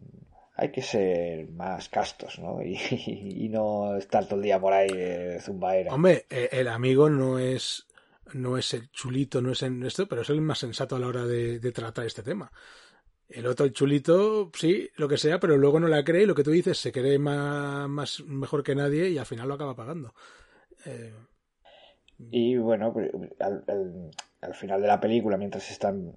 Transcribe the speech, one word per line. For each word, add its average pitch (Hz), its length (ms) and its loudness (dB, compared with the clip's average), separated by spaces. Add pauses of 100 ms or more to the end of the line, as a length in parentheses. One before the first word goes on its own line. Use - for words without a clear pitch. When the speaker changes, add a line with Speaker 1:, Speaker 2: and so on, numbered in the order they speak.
(560)
Speaker 1:
hay - 160 -2
que - 100 -8
ser 87 720 -2
más 87 380 -8
castos, - 500 -6
¿no? 85 220 -8
<laughs> - 40 -8
Y, 98 800 -6
y 110 40 -6
no 107 460 -2
estar 98 300 0
todo 101 120 -2
el 98 60 -2
día 98 160 4
por 95 140 4
ahí 98 160 6
de 90 500 -4
zumbaera. 180 540 -2
Speaker 2:
Hombre, 160 360 4
eh, 127 220 -2
el 127 160 0
amigo 131 420 4
no 131 300 2
es, 127 480 -4 (460)
no 127 240 -4
es - 160 -4
el 120 180 -8
chulito, 131 500 -2
no 127 100 0
es 120 120 -4
en 127 220 -4
esto, 185 220 -4
pero 117 160 -4
es - 60 -4
el 147 120 2
más 151 180 0
sensato 131 380 -6
a - 20 -2
la 123 80 -2
hora 123 180 -2
de, 120 340 -2
de 120 120 -4
tratar 117 340 -6
este 110 180 -10
tema. 170 280 -8 (800)
El 120 180 -8
otro, 127 180 2
el 135 80 2
chulito, 170 800 4
sí, 175 440 2
lo 156 100 0
que 139 100 2
sea, 160 220 2
pero 165 180 6
luego 143 220 6
no 165 80 4
la 151 160 4
cree 170 200 6
y - 20 8
lo 190 100 4
que 143 80 4
tú 147 80 2
dices, 175 260 4
se 123 140 -4
cree 135 280 2
ma-, 143 680 -2
más, 143 400 -6
mejor 139 360 -4
que 139 120 0
nadie 143 340 2
y 170 80 0
al 120 80 -4
final 120 220 -8
lo 139 60 -2
acaba 139 220 -8
pagando. 120 380 -12 (720)
Eh, 117 280 -14 (1160)
Speaker 1:
Y 120 280 2
bueno, 113 360 2
pues, 104 160 -2 (300)
al, 98 280 -4
al, 95 440 -6 (300)
al 180 120 -10
final - 280 -2
de 104 60 2
la 104 120 6
película, 110 380 2
mientras 101 340 -8
están 101 460 -4